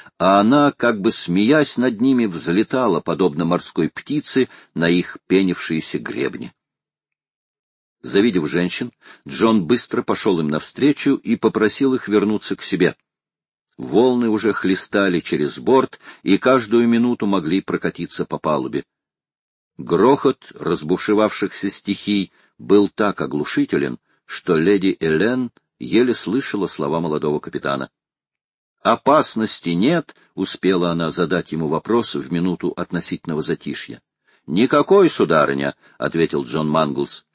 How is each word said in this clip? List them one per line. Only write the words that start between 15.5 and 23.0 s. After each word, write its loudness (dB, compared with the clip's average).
борт 2
и 2
каждую 2
минуту 0
могли 0
прокатиться -6
по -6
палубе. -4
Грохот 0
разбушевавшихся -2
стихий -4
был 4
так -2